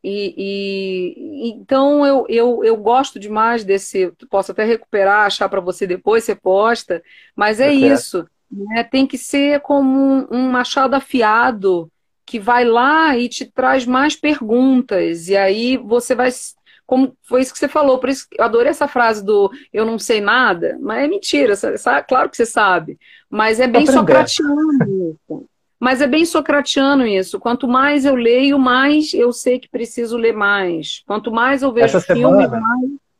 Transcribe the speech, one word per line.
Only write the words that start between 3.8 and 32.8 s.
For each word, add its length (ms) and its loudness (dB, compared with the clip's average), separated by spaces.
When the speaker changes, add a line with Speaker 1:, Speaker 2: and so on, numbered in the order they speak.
Speaker 1:
posso 200 -2
até 140 -4
recuperar, 640 2
achar 200 -2
pra 140 -2
você 260 -6
depois, 380 0
você 100 -4
posta, 680 0
mas 240 0
é 80 4
Speaker 2:
Eu 120 4
quero. 140 6
Speaker 1:
isso, 320 -4
né? 320 -6
Tem 240 0
que 120 -10
ser 420 0
como 300 0
um, 400 2
um 200 -2
machado 440 0
afiado 960 0
que 160 -10
vai 240 2
lá 500 2
e 140 -2
te 160 -10
traz 400 0
mais 320 0
perguntas, 1120 0
e 80 2
aí 400 0
você 380 -2
vai 140 0
s-, 260 -8
como 360 0
foi 200 0
isso 100 -4
que 60 -16
você 100 -2
falou, 300 2
por 100 -4
isso 180 -6
que 140 -10
eu 60 4
adorei 240 2
essa 180 -2
frase 340 0
do 280 2
"eu 140 -2
não 140 -4
sei 240 -2
nada", 580 0
mas 240 -4
é 40 -2
mentira, 460 0
sa-, 220 -4
sa-, 260 0
claro 280 0
que 80 -18
você 80 0
sabe, 520 -2
mas 320 0
é 60 4
bem 160 4
Speaker 2:
Aprender. 180 4
Speaker 1:
socratiano 1120 0
isso. 320 -16
Mas 200 0
é 40 2
bem 200 2
socratiano 800 0
isso. 340 -4
Quanto 260 -4
mais 380 2
eu 100 4
leio, 440 2
mais 560 2
eu 180 2
sei 260 -2
que 80 -14
preciso 520 -8
ler 160 0
mais. 720 -2
Quanto 260 -6
mais 300 0
eu 100 0
vejo 240 2
Speaker 2:
Essa 60 4
Speaker 1:
filme, 400 4
Speaker 2:
semana, 180 -2
Speaker 1:
mais 300 -2